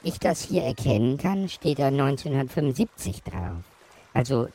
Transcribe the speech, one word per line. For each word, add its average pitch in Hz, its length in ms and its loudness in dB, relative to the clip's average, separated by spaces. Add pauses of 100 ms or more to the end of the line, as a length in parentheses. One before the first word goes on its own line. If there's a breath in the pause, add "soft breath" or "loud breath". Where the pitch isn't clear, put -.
ich - 160 -4
das 170 220 0
hier 180 220 0
erkennen 123 540 2
kann, 196 300 0
steht 147 320 -2
da 139 120 4
neunzehnhundertfünfundsiebzig 139 1300 0
drauf. 87 400 -6 (500 soft breath)
Also, 127 420 2